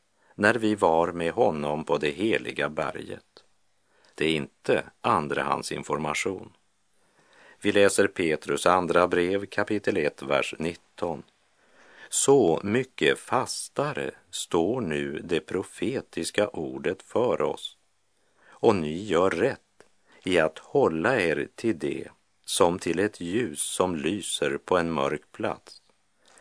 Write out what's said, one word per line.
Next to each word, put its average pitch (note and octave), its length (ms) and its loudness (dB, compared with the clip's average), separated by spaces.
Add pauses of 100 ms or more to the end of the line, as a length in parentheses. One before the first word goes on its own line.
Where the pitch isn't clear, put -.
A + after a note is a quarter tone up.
(360)
när G#2 180 4
vi A2 220 2
var E2+ 360 4
med E2+ 220 -2
honom D#2 500 0
på - 140 0
det D2 120 0
heliga D2 600 -2
berget. D2+ 760 -10 (720)
Det D2 100 -2
är D#2+ 100 2
inte D2+ 480 -2 (180)
andrahandsinformation. D2+ 1500 -2 (1080)
Vi G2+ 100 2
läser G2+ 360 6
Petrus D2+ 580 -2
andra F2 420 4
brev, F2 380 0
kapitel G#2 520 -2
ett, D2 240 -2
vers C2+ 380 -2
nitton. E2 640 -6 (880)
"Så G2+ 540 4
mycket G2+ 560 0
fastare B2 920 -4 (200)
står F#2+ 500 -2
nu D2 420 -4
det E2 160 0
profetiska F#2+ 1080 -4
ordet C#2+ 540 -6
för A2 400 0
oss, - 360 -4 (680)
och - 320 2
ni D#2+ 280 -4
gör F#2+ 260 4
rätt F#2+ 300 -2 (640)
i F#2 160 2
att D#2+ 200 0
hålla G2+ 600 0
er D2+ 360 0
till G#2+ 240 -2
det C#2 280 -6 (380)
som F2+ 340 2
till E2+ 200 -4
ett G#2 220 -2
ljus F2+ 400 -4
som F#2 340 0
lyser D2 600 -4
på - 200 0
en E2 140 0
mörk D2+ 400 -4
plats, - 500 -10 (600)